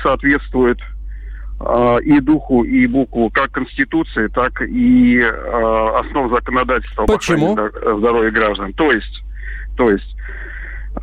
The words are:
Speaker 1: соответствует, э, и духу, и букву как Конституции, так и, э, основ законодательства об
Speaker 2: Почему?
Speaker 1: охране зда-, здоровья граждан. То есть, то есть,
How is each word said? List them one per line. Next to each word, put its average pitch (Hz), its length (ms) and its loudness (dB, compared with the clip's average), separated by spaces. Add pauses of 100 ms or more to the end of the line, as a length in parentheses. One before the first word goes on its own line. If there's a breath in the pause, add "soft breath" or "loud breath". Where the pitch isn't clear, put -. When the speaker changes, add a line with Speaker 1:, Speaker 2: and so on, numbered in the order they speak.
Speaker 1:
соответствует, 131 720 2 (840 soft breath)
э, 120 420 4
и 147 160 6
духу, 139 440 2
и 127 240 2
букву 120 420 0
как 139 220 -2
Конституции, 135 760 -2
так - 340 -2
и, 123 580 4
э, 110 680 0 (100)
основ 131 320 -2
законодательства 123 720 -2
об 110 80 2
Speaker 2:
Почему? 170 420 2
Speaker 1:
охране 107 180 -2
зда-, - 260 -2
здоровья 113 340 2
граждан. 101 420 0
То 156 180 2
есть, - 320 -2 (520 loud breath)
то 123 160 4
есть, - 240 -2 (880 loud breath)